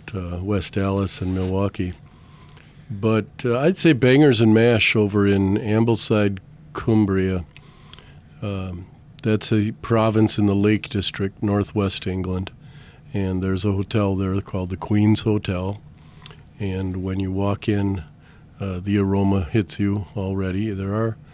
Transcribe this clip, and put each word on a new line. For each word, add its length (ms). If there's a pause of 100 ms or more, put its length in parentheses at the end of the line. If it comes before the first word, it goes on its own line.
(140)
uh, 280
West 340
Allis 460
and 120
Milwaukee. 580 (960)
But, 380 (160)
uh, 160
I'd 180
say 140
bangers 480
and 120
mash 440
over 300
in 300
Ambleside, 800 (360)
Cumbria. 680 (1000)
Um, 440 (360)
that's 300
a 180 (120)
province 560
in 80
the 100
Lake 320
District, 540
northwest 640
England. 440 (640)
And 280
there's 220
a 80
hotel 440
there 240
called 300
the 60
Queen's 440
Hotel. 600 (800)
And 440
when 180
you 100
walk 380
in, 340 (580)
uh, 200
the 180
aroma 520
hits 280
you 280 (100)
already. 540
There 240
are 220 (180)